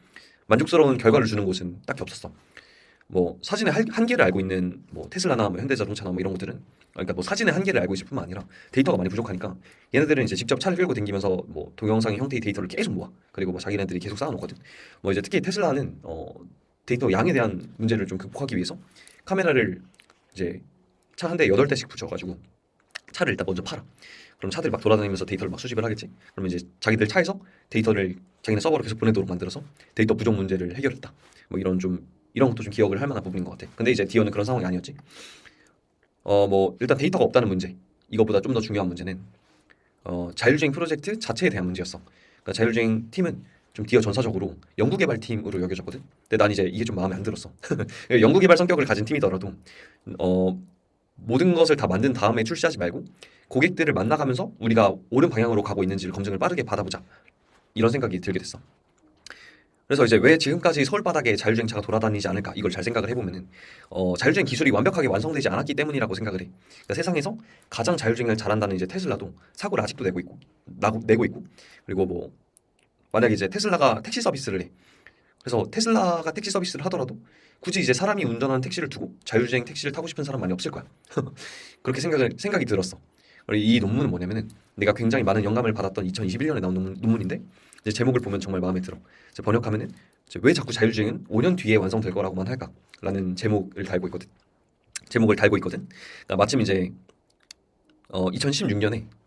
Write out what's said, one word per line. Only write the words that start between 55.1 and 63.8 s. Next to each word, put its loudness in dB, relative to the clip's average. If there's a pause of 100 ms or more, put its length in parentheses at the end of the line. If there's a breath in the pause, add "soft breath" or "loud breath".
옳은 6
방향으로 2
가고 -2
있는지를 -2
검증을 -4
빠르게 0
받아보자. -4 (720 soft breath)
이런 4
생각이 -2
들게 -4
됐어. -8 (1300 loud breath)
그래서 4
이제 6
왜 8
지금까지 2
서울 -2
바닥에 2
자율주행차가 0
돌아다니지 0
않을까? -4
이걸 -2
잘 -6
생각을 -2
해보면은, -6 (420 loud breath)